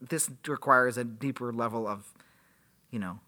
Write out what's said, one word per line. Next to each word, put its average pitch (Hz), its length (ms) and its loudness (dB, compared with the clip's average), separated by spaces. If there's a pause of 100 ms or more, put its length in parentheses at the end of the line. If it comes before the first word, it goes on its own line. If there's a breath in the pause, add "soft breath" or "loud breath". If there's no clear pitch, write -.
"This 151 280 -2 (180)
requires 127 500 4
a 123 60 -2
deeper 120 500 -4
level 113 340 -2
of, 101 260 -6 (760 soft breath)
you 117 80 -6
know, 92 280 -8